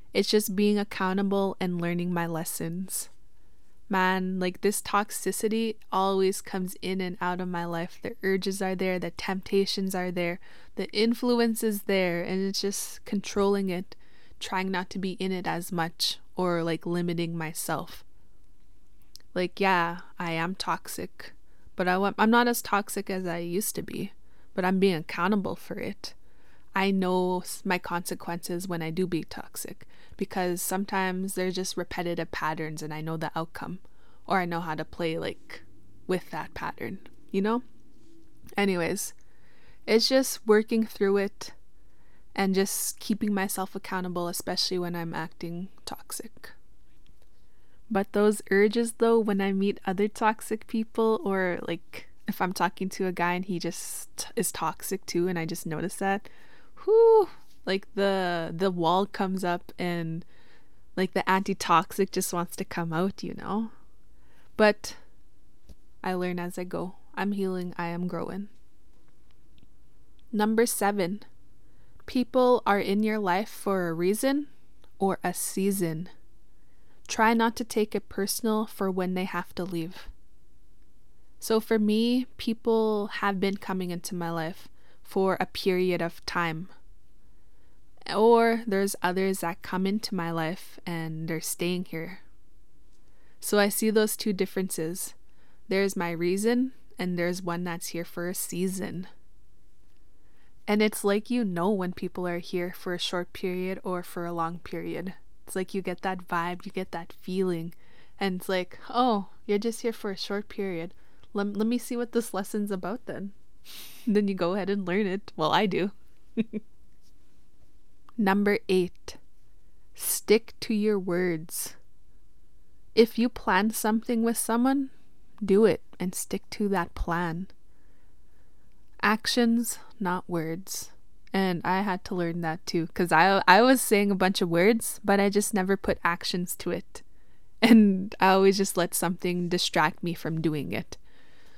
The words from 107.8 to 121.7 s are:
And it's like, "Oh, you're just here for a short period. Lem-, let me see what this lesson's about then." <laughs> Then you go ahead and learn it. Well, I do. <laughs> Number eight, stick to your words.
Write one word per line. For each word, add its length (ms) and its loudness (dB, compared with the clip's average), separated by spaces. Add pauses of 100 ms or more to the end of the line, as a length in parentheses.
And 160 0
it's 120 -8
like, 300 0 (120)
"Oh, 400 2 (160)
you're 120 2
just 240 -2
here 100 0
for 200 -4
a 60 -6
short 300 -4
period. 460 -4 (400)
Lem-, 200 0
let 140 2
me 100 4
see 200 -4
what 140 -2
this 220 0
lesson's 380 -2
about 340 -4
then." 260 -6 (340)
<laughs> 420 -12
Then 200 6
you 60 2
go 200 2
ahead 160 0
and 180 0
learn 200 4
it. 280 -2
Well, 160 2
I 140 6
do. 260 2 (440)
<laughs> 260 -2 (1600)
Number 420 4 (100)
eight, 480 0 (760)
stick 680 2
to 120 -2
your 240 4
words. 800 -2 (1200)